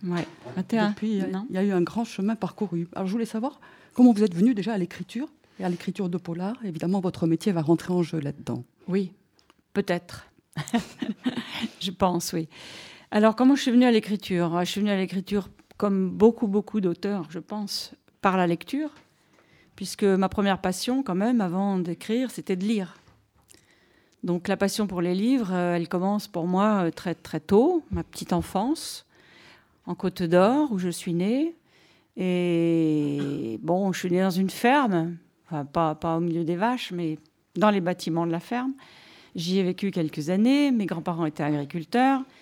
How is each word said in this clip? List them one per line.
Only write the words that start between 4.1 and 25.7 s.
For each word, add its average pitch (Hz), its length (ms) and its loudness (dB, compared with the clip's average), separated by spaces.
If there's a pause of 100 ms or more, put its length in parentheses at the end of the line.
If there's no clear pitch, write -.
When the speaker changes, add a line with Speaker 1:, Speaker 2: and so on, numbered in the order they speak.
Speaker 2:
vous 208 100 2
êtes 185 140 2
venu 226 180 4
déjà 202 200 -2
à 202 40 -2
l'écriture 185 480 -6 (320)
et 185 60 -6
à 180 40 -2
l'écriture 180 400 -4
de 180 80 -4
polar. 180 460 -6
Évidemment, 185 380 -2
votre 175 260 -2
métier 165 240 2
va 170 120 2
rentrer 165 300 2
en 180 120 2
jeu 160 160 -6
là-dedans. 123 420 -6 (240)
Speaker 1:
Oui, 185 260 -2 (600)
peut-être. 180 560 -4 (280)
<laughs> - 1200 -6
Je 185 100 -4
pense, 180 420 0
oui. 160 160 -4 (600)
Alors, 214 240 4
comment 262 220 6
je - 60 0
suis 247 100 2
venue 247 120 8
à 247 60 6
l'écriture ? 180 720 0
Je 175 100 -2
suis 202 100 -4
venue 208 120 2
à 196 40 0
l'écriture, 190 520 -4 (280)
comme 190 340 0
beaucoup, 220 360 4
beaucoup 202 340 0
d'auteurs, 185 500 -2
je 165 100 -10
pense, - 520 -10 (300)
par 190 140 2
la 180 120 2
lecture, 277 420 -4 (880)
puisque - 260 -8
ma 190 260 4
première 196 320 0
passion, 247 440 -2
quand 185 100 -2
même, 226 260 2
avant 190 380 0
d'écrire, 214 540 -2
c'était 185 240 -4
de 185 80 -4
lire. 208 320 -2 (1300)
Donc, 175 240 -2
la 196 80 2
passion 196 320 0
pour 180 120 -4
les 175 140 2
livres, 226 380 2
euh, 175 240 0